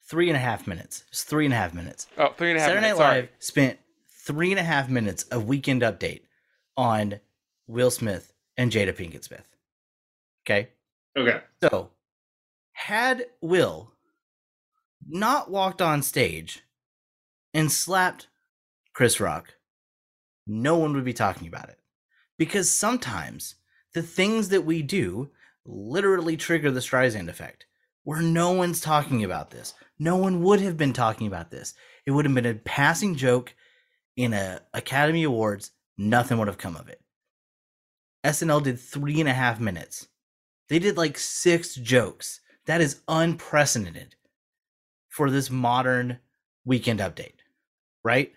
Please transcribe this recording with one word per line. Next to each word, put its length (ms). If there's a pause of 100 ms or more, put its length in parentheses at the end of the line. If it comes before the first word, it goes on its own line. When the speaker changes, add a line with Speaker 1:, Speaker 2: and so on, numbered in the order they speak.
Speaker 1:
Three 220
and 80
a 20
half 260
minutes. 440
It's 160
three 180
and 100
a 40
half 160
minutes. 340 (100)
Speaker 2:
Oh, 200
three 140
and 60
a 40
half 80
Speaker 1:
Saturday 120
Speaker 2:
minutes, 180
Speaker 1:
Night 60
Speaker 2:
sorry. 160
Speaker 1:
Live 80 (100)
spent 400 (300)
three 420
and 80
a 40
half 240
minutes 360
of 220
Weekend 360
Update 400 (560)
on 420 (480)
Will 240
Smith 400 (240)
and 160
Jada 220
Pinkett 320
Smith. 200 (1000)
Okay? 240 (480)
Speaker 3:
Okay. 240 (200)
Speaker 1:
So, 280 (840)
had 540 (160)
Will 500 (1160)
not 400
walked 320
on 200
stage 640 (920)
and 180
slapped 560 (680)
Chris 260
Rock, 340 (920)
no 320
one 160
would 120
be 80
talking 340
about 220
it. 100 (580)
Because 380
sometimes 800 (380)
the 100
things 460
that 160
we 160
do 480 (360)
literally 720
trigger 320
the 120
Streisand 480
effect, 360 (380)
where 180
no 300
one's 300
talking 420
about 260
this. 240 (240)
No 200
one 260
would 160
have 180
been 160
talking 320
about 240
this. 240 (320)
It 60
would 140
have 100
been 100
a 80
passing 600
joke 400 (600)
in 180
a 280 (120)
Academy 500
Awards. 480 (260)
Nothing 400
would 100
have 120
come 160
of 140
it. 120 (1200)
S 200
N 80
L 80
did 200
three 400
and 100
a 40
half 260
minutes. 480 (600)
They 100
did, 180
like, 200
six 580
jokes. 640 (240)
That 160
is 260
unprecedented 1080 (920)
for 240
this 180
modern 680 (460)
Weekend 340
Update, 400 (640)
right? 340